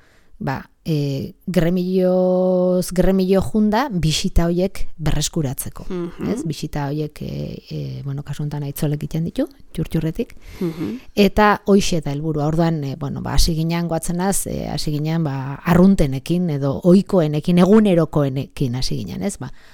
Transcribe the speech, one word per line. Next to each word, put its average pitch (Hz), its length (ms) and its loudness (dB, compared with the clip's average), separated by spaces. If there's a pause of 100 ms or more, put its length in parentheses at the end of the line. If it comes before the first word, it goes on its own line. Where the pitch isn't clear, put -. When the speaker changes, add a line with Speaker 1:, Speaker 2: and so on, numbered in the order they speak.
(400)
Speaker 1:
ba, - 280 -6 (160)
e, 143 500 -2 (140)
gremioz, 180 1500 2
gremio 185 480 4
junda 214 500 0
bisita 170 540 2
horiek 175 420 0 (100)
berreskuratzeko, 147 920 -2
Speaker 2:
Mhm. 175 420 -6
Speaker 1:
ez? 240 140 -4
Bisita 151 420 -6
horiek, 151 340 -6
e, 143 480 -10
e, 139 340 -10
bueno, 139 200 -8
kasu 147 200 -8
honetan 147 200 -6
Aitzolek 147 360 -4
egiten 156 260 -4
ditu, - 220 -4 (260)
txurtxurretik, 160 640 -4 (240)
Speaker 2:
Mhm. 175 400 -6 (160)
Speaker 1:
eta 208 500 4
hoixe 196 360 2
da 143 100 -4
helburua. 151 360 -2
Orduan, 160 360 2
e, 135 140 -8
bueno, 139 240 -6
ba, 123 120 -6
hasi 156 220 4
ginean 170 320 -2
goazenaz, 170 600 -2
e, - 200 -6
hasi 151 240 -4
ginean, 156 320 -2
ba, 135 320 -6 (100)
arruntenekin 175 840 4
edo 139 340 -2
ohikoenekin, 175 760 4
egunerokoenekin 160 1160 2
hasi 131 220 -2
ginean, - 260 -8
ez? 202 140 -6
Ba, 131 140 -10 (220)